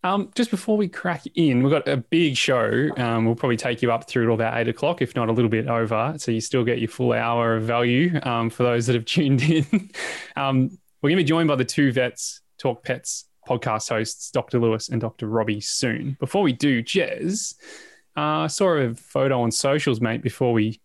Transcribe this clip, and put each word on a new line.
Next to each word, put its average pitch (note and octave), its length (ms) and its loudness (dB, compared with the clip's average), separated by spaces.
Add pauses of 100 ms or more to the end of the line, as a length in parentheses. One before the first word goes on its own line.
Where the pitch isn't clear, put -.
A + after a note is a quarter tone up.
Um, F#3+ 320 0
just A#3 160 0
before G#3+ 260 0
we G#3 100 0
crack F3 360 -6 (120)
in, C3 280 4
we've C#3 80 4
got D#3 160 0
a C#3+ 100 0
big D3+ 400 0
show. A#2+ 600 2
Um, A#2 280 0
we'll A#2 100 2
probably A#2+ 220 0
take A#2+ 240 -4
you A#2+ 100 4
up A2+ 160 -2
through A#2 200 0
to A#2 60 2
about A2+ 240 0
eight A#2 100 0
o'clock, D3 340 -2
if - 140 -4
not A#2 120 0
a A2+ 40 0
little A2+ 180 2
bit A2+ 180 0
over. A#2 500 0
So - 140 -4
you A2+ 80 0
still B2 240 -2
get A#2 160 0
your A2+ 80 -2
full B2 260 -2
hour A#2 420 0
of A2 80 -2
value, B2 600 2
um, A#2 280 0
for - 120 -2
those A#2 240 2
that B2+ 80 2
have A2+ 100 -2
<laughs> - 0 -
tuned C#3 360 2
in. D#3+ 480 2 (460)
Um, C3+ 420 0 (240)
we're D3 80 2
gonna F3 120 4
be - 20 2
joined D#3+ 240 2
by D3 80 4
the B2+ 100 0
two C#3 260 2
Vets - 500 -4 (180)
Talk B2 240 -4
Pets - 420 -6 (220)
podcast A2 420 -2
hosts, A2 420 -4
Doctor B2 280 -2
Lewis A2+ 300 0
and A#2 120 -2
Doctor A2+ 260 -6
Robbie, G#2+ 340 -2
soon. B2+ 580 -4
Before G3 240 -2
we C#3 100 2
do, B2 300 0
Jez, - 720 -4 (600)
uh, D3+ 280 0
I D#3 40 -2
saw F3+ 280 2
a B2 180 0
photo C3+ 480 0
on A2+ 100 2
socials, C#3 480 0
mate, A#2 220 0
before A#2+ 320 0
we A2 320 0